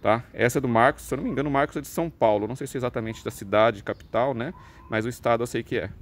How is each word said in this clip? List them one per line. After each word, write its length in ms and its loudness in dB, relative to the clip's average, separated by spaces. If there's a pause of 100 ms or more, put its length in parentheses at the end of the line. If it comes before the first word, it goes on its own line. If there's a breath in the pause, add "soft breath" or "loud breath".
Tá? 320 0
Essa 240 2
é 40 0
do 60 -2
Marcos, 360 4
se 100 -4
eu 40 -2
não 60 -6
me 60 -4
engano, 200 -2
o 40 -2
Marcos 240 0
é 40 -6
de 60 -12
São 220 -4
Paulo. 360 2
Não 120 -8
sei 100 -8
se 80 -10
é 40 -2
exatamente 440 -6
da 80 -6
cidade, 520 2
capital, 500 -2
né? 200 -6 (360 loud breath)
Mas 160 -2
o 40 -2
estado 340 0
eu 40 -4
sei 160 -4
que 140 -4
é. 120 -4 (120)